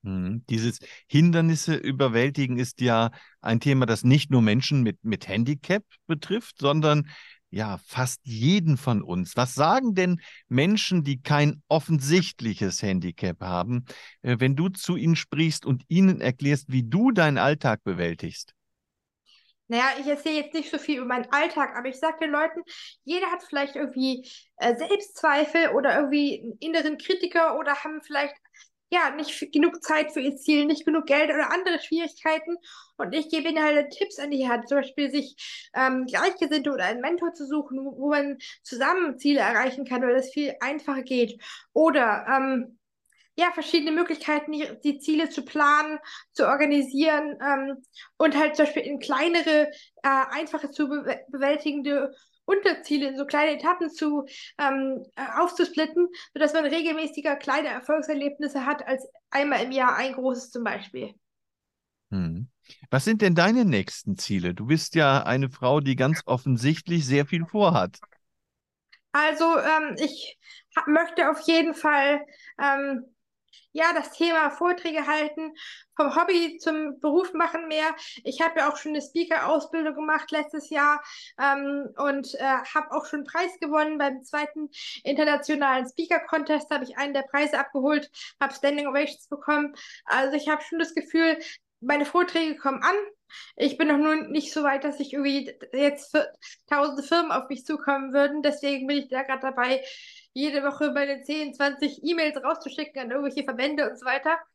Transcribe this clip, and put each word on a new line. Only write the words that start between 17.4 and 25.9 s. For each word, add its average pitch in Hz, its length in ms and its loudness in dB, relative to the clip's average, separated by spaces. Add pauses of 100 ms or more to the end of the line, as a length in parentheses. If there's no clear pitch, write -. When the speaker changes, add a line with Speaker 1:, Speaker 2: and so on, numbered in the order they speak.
Speaker 1:
bewältigst? 85 680 -4 (1120)
Speaker 2:
Naja, 233 160 2 (160)
ich 269 60 -6
erzähle 294 300 0
jetzt 294 180 -4
nicht 302 160 -4
so 311 80 -6
viel 294 200 -4
über 254 80 -6
meinen 247 240 -4
Alltag, 285 460 0
aber 247 120 -6
ich 254 100 -10
sag 320 220 -2
den 320 100 -2
Leuten, 320 320 -2 (420)
jeder 359 260 -2
hat 359 140 -6
vielleicht 277 320 -4
irgendwie, 262 520 -4 (280)
äh, 240 180 2
Selbstzweifel 311 1000 2
oder 269 180 4